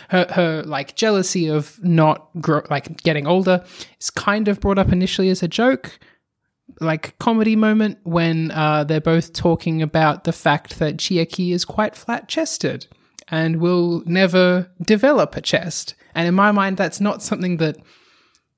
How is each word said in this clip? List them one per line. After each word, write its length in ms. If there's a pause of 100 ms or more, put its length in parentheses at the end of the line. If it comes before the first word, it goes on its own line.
Her, 200
her, 380
like, 280
jealousy 540
of 340
not 460 (100)
grow-, 300
like, 320
getting 240
older 400 (340)
is 120
kind 360
of 120
brought 180
up 140
initially 380
as 120
a 60
joke, 500 (800)
like, 380
comedy 380
moment 480
when, 480
uh, 320
they're 180
both 320
talking 480
about 440
the 60
fact 460
that 200
Chiaki 560
is 120
quite 300
flat-chested 920 (440)
and 300
will 460
never 640 (140)
develop 520
a 60
chest. 540 (180)
And 140
in 80
my 160
mind, 260
that's 240
not 220
something 340
that 200 (800)